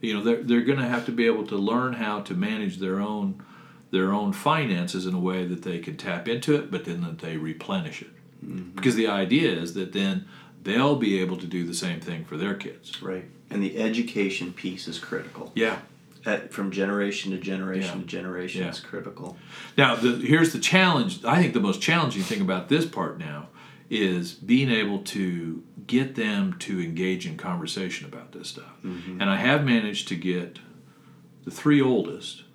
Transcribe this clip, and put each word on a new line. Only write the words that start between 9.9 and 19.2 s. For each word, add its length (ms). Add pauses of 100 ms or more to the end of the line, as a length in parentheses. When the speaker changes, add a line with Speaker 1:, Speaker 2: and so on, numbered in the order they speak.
Speaker 1:
then 320 (380)
they'll 320
be 240
able 180
to 100
do 180
the 80
same 260
thing 240
for 140
their 160
kids. 480
Speaker 2:
Right. 240 (240)
And 140
the 160
education 760
piece 340
is 120
critical. 560
Speaker 1:
Yeah. 240 (460)
Speaker 2:
At, 280
from 180
generation 600
to 60
generation 580
Speaker 1:
Yeah. 60
Speaker 2:
to 60
generation 540
Speaker 1:
Yeah. 80
Speaker 2:
is 100
critical. 580 (400)